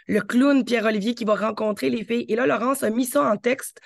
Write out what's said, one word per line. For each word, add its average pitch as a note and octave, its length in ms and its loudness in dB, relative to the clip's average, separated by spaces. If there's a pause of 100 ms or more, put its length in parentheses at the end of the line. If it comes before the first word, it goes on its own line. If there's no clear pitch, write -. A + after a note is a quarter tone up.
le G3+ 140 0
clown B3+ 440 4
Pierre-Olivier A3 500 0
qui A3+ 100 -8
va G#3 100 2
rencontrer G#3+ 560 -2
les A#3 140 -2
filles. » A#3 240 -4
Et G#3+ 80 -2
là, B3+ 100 0
Laurence C4 380 0
a G#3+ 60 0
mis B3 160 0
ça C#4+ 180 2
en G#3+ 140 2
texte, - 480 -4